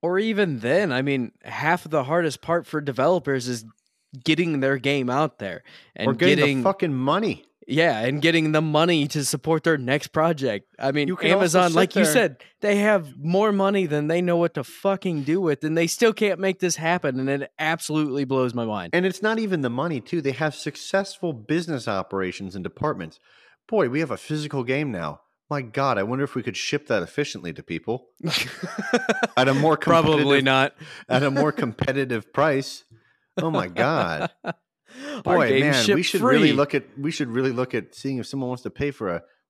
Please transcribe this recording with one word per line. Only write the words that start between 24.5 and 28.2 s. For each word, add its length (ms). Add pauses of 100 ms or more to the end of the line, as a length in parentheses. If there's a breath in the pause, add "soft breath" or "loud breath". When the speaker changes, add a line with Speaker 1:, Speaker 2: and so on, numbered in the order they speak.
Speaker 2:
game 300
now. 300 (280)
My 100
God, 380
I 60
wonder 180
if 140
we 80
could 120
ship 300
that 160
efficiently 500
to 120
people 420 (100)
Speaker 1:
<laughs> 1200